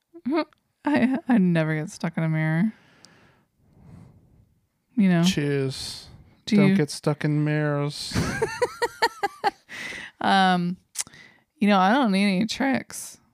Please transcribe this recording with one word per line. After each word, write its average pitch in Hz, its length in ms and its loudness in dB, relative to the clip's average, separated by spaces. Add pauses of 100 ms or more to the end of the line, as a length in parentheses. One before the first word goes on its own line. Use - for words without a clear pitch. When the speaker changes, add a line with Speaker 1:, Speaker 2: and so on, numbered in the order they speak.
(260)
Speaker 1:
<laughs> - 600 -6
I, 285 320 0 (100)
I 240 120 4
never 165 360 2
get 156 140 -6
stuck - 280 -8
in 165 60 -2
a 160 60 -2
mirror. 160 420 0 (2250)
You 196 140 4
know. 170 140 4
Speaker 2:
Cheers. 143 840 -2 (380)
Speaker 1:
Do - 120 0
Speaker 2:
Don't 196 120 8
Speaker 1:
you 190 60 4
Speaker 2:
get 151 160 0
stuck - 340 -4
in 151 180 0
mirrors. 147 800 -2
Speaker 1:
<laughs> - 40 -4 (1900)
Um, 185 560 2 (800)
you 202 100 2
know, 202 100 6
I 185 160 4
don't 254 180 2
need 190 120 2
any 196 220 0
tricks - 720 -4 (160)